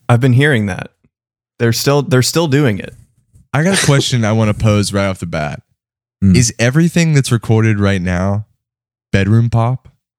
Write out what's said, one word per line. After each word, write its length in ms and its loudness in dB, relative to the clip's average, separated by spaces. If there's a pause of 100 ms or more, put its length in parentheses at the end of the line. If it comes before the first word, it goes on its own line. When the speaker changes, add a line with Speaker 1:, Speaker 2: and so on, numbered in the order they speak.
Speaker 1:
I've 120 4
been 120 2
hearing 320 2
that. 260 -8 (680)
They're 140 2
still, 280 0
they're 220 2
still 240 -2
doing 320 0
it. 160 -14 (580)
Speaker 2:
I 100 0
got 180 0
a 40 -4
question 400 0
I 60 0
wanna 240 0
pose 360 0
right 160 -2
off 120 -6
the 80 -10
bat. 340 -8 (640)
Speaker 3:
Mm. 140 4
Speaker 2:
Is 200 0
everything 560 0
that's 200 0
recorded 480 0
right 200 0
now 440 -2 (680)
bedroom 380 2
pop? 400 -2 (300)